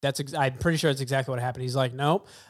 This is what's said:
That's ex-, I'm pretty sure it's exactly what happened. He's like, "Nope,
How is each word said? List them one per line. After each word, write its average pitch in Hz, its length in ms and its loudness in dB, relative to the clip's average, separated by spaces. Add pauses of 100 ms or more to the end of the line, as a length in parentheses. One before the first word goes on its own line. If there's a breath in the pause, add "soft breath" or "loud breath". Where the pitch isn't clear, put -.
That's 139 180 -2
ex-, 139 140 -6
I'm 135 240 0
pretty 165 200 2
sure 160 140 2
it's 135 100 -2
exactly 135 300 -2
what 123 100 -2
happened. 127 220 -4
He's 127 140 -4
like, 127 160 2
"Nope, 147 340 2 (220 loud breath)